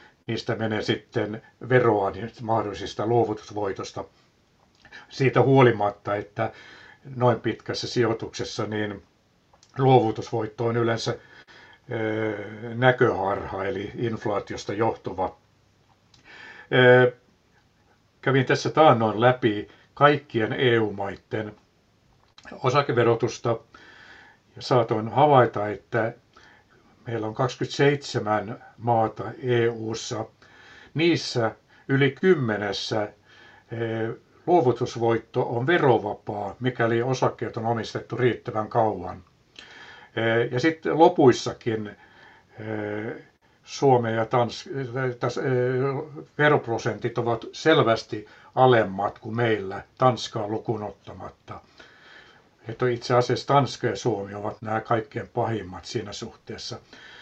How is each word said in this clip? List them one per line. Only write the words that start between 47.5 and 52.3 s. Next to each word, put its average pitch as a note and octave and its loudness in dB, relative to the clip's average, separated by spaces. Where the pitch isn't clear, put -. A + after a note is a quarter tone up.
selvästi A2+ 0
alemmat G#2 2
kuin A2+ -10
meillä, G2 -2
Tanskaa A2+ 0
lukuun G#2+ -6
ottamatta. - -14